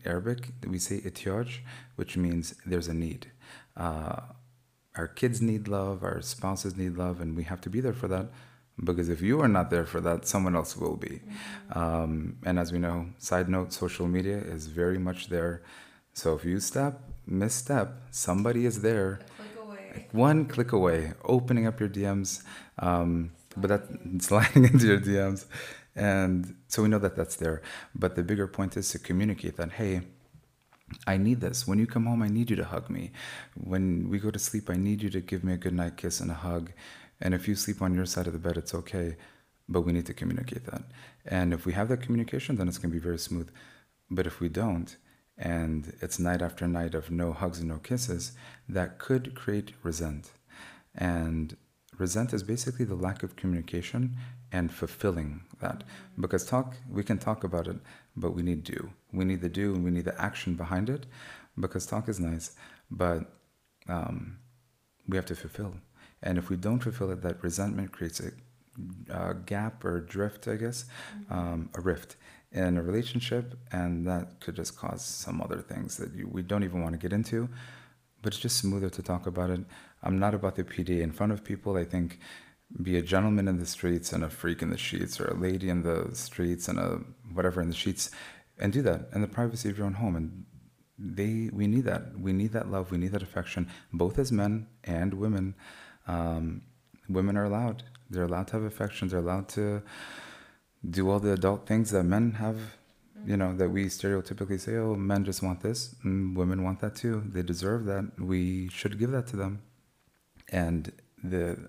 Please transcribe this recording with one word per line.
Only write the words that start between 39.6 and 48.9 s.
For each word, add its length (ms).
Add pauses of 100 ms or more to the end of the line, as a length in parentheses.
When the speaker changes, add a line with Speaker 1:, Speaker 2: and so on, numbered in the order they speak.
Speaker 1:
but 140
we 100
need 140
to 80
communicate 500
that." 200 (420)
And 260
if 140
we 80
have 140
that 120
communication, 560
then 120
it's 100
gonna 160
be 40 (120)
very 80
smooth. 320 (600)
But 160
if 140
we 80
don't, 480 (400)
and 640
it's 180
night 220
after 260
night 280
of 160
no 240
hugs 240
and 100
no 80
kisses, 560 (340)
that 320